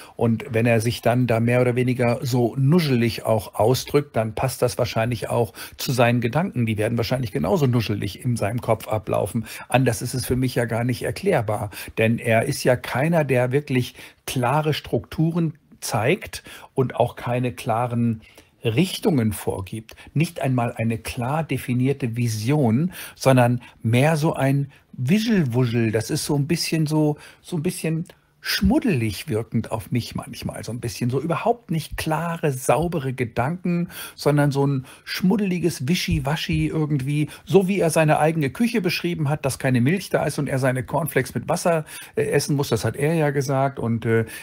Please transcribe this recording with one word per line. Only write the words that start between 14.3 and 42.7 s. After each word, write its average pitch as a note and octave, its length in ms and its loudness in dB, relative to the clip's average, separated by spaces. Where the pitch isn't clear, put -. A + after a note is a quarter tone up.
Strukturen D#3+ 800 -2
zeigt B2+ 600 -2
und B2+ 220 -2
auch A#2+ 200 0
keine B2 360 -2
klaren A#2 680 -2
Richtungen B2+ 680 0
vorgibt. - 640 -8
Nicht - 260 -2
einmal B2+ 320 0
eine A2+ 260 -2
klar C3+ 460 -4
definierte B2+ 720 -2
Vision, A#2+ 760 2
sondern B2 460 4
mehr C3 340 4
so D3+ 180 2
ein C3+ 380 0
Wischelwuschel. B2+ 960 2
Das A2 180 0
ist D3+ 140 -2
so D3+ 100 0
ein C#3+ 140 0
bisschen D#3+ 380 0
so, D3+ 300 2
so - 160 -8
ein D3 60 -2
bisschen E3 440 -2
schmuddelig F#3 880 2
wirkend A2+ 440 -2
auf - 180 -6
mich - 240 -4
manchmal. - 480 -10
So - 80 -10
ein A#2+ 100 -8
bisschen A#2+ 300 -4
so C3+ 100 0
überhaupt - 520 -2
nicht - 240 -4
klare, E3 560 -2
saubere C3+ 600 0
Gedanken, F3 760 -2
sondern C#3+ 380 4
so C#3 120 2
ein C#3 220 0
schmuddeliges F3+ 840 0
Wischiwaschi D#3 800 0
irgendwie, D3 600 0
so F#3+ 220 4
wie F#3+ 140 2
er E3 100 2
seine D#3 300 4
eigene D#3 300 2
Küche A#3 300 0
beschrieben E3+ 480 -2
hat, D3+ 160 -2
dass C3+ 140 -2
keine B2+ 220 2
Milch E3+ 300 2
da - 140 2
ist D3+ 140 -2
und C3+ 100 0
er C3 120 -2
seine B2+ 240 0
Cornflakes C3+ 500 -2
mit - 140 -6
Wasser, E3 360 0
äh, - 120 0
essen D3 300 0
muss. C#3 120 0
Das A2+ 160 0